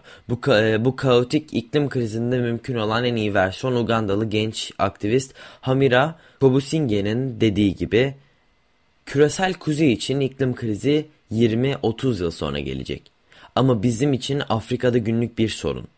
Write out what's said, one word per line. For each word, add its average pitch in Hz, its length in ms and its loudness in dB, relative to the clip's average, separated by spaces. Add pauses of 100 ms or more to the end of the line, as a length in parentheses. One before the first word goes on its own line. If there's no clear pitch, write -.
(280)
Bu 120 60 -4
ka-, 110 380 2
e, 110 120 0
bu 127 120 0
kaotik 127 580 0
iklim 147 340 -2
krizinde 120 500 -2
mümkün 120 360 -4
olan 110 300 -2
en 120 120 0
iyi 107 180 0
versiyon 104 420 0
Ugandalı 110 480 0
genç 110 540 -4
aktivist 107 560 -2 (260)
Hamira 135 580 2 (220)
Kobusinge'nin 127 1000 0
dediği 101 340 4
gibi, 123 400 0 (920)
"Küresel 151 480 2
kuzey 156 380 0
için 135 280 -2
iklim 131 340 -2
krizi 123 520 -2 (240)
yirmi 117 520 2
otuz 113 380 -2
yıl 85 100 -2
sonra 73 280 -4
gelecek. 67 440 -8 (520)
Ama 123 280 2
bizim 123 300 2
için 135 360 -4
Afrika'da 117 500 0
günlük 113 400 -2
bir 113 100 2
sorun." 67 380 -6 (120)